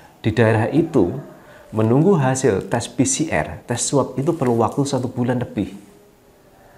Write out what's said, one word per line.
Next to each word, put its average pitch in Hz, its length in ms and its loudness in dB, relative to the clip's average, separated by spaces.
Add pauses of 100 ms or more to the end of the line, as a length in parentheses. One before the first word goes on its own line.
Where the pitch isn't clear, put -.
(240)
di 110 80 0
daerah 110 400 2
itu 139 400 2 (600)
menunggu 127 480 4
hasil 127 480 0
tes - 240 -4
P - 160 0
C - 240 -2
R, 82 320 -4
tes 120 200 -6
swab - 360 -2
itu 160 160 0
perlu 123 240 0
waktu 117 240 0
satu 127 240 -4
bulan 123 320 -2
lebih. 110 360 -6 (1040)